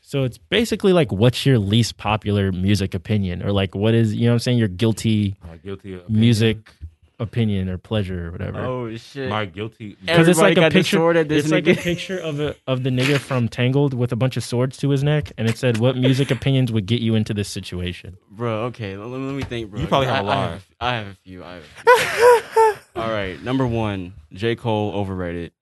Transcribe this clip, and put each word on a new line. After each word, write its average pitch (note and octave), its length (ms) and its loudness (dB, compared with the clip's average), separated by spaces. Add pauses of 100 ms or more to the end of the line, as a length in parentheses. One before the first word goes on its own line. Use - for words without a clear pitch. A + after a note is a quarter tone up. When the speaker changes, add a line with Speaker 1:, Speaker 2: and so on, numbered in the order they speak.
Speaker 1:
So C#3 240 -4
it's B2 140 -6
basically G#3+ 540 0
like, D#3+ 180 4
what's A2+ 360 4
your C3+ 120 6
least G#2 380 2
popular G#2 560 0
music F#2 420 0
opinion? F#2 480 -2
Or, G2 100 -2
like, G2 220 0
what A2 200 2
is, A2+ 200 4
you A2+ 120 0
know A#2+ 60 4
what - 20 4
I'm A#2+ 60 2
saying, B2 180 0
your A2 100 2
guilty G#2 680 0 (100)
Speaker 2:
My E2 120 -16
guilty F#2+ 380 -14
opinion. G#2+ 260 -2
Speaker 1:
music A2+ 500 4 (480)
opinion G2+ 520 -2
or F2+ 80 -6
pleasure F#2 500 -4
or F2 40 -10
whatever. F#2+ 280 -8
Speaker 3:
Oh, B2 360 -6
shit. C3 340 -10
Speaker 2:
My G#2+ 160 -2
guilty G#2 500 -12 (100)
Speaker 1:
'Cause E3 220 6
it's F3 100 4
like F#3+ 120 6
Speaker 3:
Everybody - 20 2
Speaker 1:
a - 40 2
Speaker 3:
got D#3+ 160 4
the F#3 60 4
Speaker 1:
picture, F#3 200 2
Speaker 3:
sword E3+ 180 4
at D#3 120 2
this D3 160 0
Speaker 1:
it's D#3 80 0
like E3+ 140 0
a F3 40 4
Speaker 3:
nigga. E3+ 120 4
Speaker 1:
picture F3 360 -6
of D#3 200 -6
a, D3 160 -4 (120)
of C3 160 -2
the C3 80 -2
nigga B2+ 280 2
from B2 300 -2
Tangled C3 460 0
with A#2+ 180 -2
a B2 40 -4
bunch B2+ 200 0
of A#2 80 -4
swords B2+ 340 -2
to C#3 120 -2
his C#3 120 0
neck, D3 360 0
and A2+ 100 0
it A2+ 80 0
said, A#2+ 220 0
"What B2+ 180 2
music C3 360 2
opinions C3 400 0
would A2 140 0
get A#2 140 0
you A2+ 140 0
into G#2+ 180 0
this G2+ 160 -4
situation?" F#2 680 -10 (140)
Speaker 3:
Bro, A2 320 -4
okay, A2 320 -8
let, G#2 120 -14
let C3+ 260 -8
me C3+ 100 -6
think, A#2 260 -8
bro. A#2 100 -8
Speaker 2:
You D#3+ 60 -4
probably C#3 220 2
have A#2+ 80 0
Speaker 3:
I, - 20 0
Speaker 2:
a - 60 -2
lot. G2+ 120 0
Speaker 3:
I F#2+ 140 -2
have, E2+ 160 -14 (140)
I B2 160 -2
have G#2+ 100 -8
a G2 80 -16
few. F#2 300 -20
I F2 100 -16
have E2+ 80 -16 (240)
a A4+ 880 4
few. - 40 -12 (180)
Speaker 2:
<laughs> - 60 -4
Speaker 3:
All A2+ 80 -2
right, F#2+ 320 -4
number C3 240 0
one, G#2 460 -2 (200)
J. A2+ 240 -2
Cole G#2+ 360 -2
overrated. F#2 680 -6